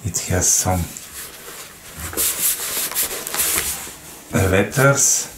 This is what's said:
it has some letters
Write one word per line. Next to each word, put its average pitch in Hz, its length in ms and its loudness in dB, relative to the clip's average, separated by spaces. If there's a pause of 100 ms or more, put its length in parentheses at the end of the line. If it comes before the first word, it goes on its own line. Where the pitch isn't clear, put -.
it 98 160 -2 (100)
has 90 200 2
some 90 340 2 (3500)
letters 101 920 4 (100)